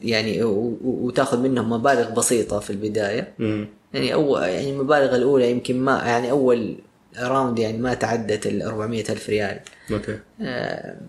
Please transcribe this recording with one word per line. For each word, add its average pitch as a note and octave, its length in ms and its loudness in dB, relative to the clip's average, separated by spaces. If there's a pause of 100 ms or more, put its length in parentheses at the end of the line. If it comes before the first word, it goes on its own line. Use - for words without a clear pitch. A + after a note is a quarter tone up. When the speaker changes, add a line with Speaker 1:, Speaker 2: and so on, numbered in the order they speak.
Speaker 1:
يعني، A2 400 0
و-، A#2 60 2
و-، A2 340 0
وتاخذ B2 560 0
منهم A#2+ 340 0
مبالغ A#2 380 2
بسيطة A2 480 0
في G2+ 120 -8
البداية. G#2 680 -2
Speaker 2:
مم. G#2+ 300 -2 (240)
Speaker 1:
يعني، C3+ 220 0
أو-، C#3+ 220 4
يعني، F#2 340 -2
المبالغ C#3 460 2
الأولى B2 340 4
يمكن B2 300 0
ما، C3 240 2
يعني، A#2+ 260 0
أول B2 460 2 (420)
راوند، B2 400 0
يعني، A2 200 0
ما B2 160 0
تعدت G#2+ 520 -2
الأربعمية G#2+ 640 -2
ألف G#2 180 -6
ريال. G#2 320 -2 (300)
Speaker 2:
أوكي. G#2+ 280 -4 (220)
Speaker 1:
آه، B2 560 -6 (120)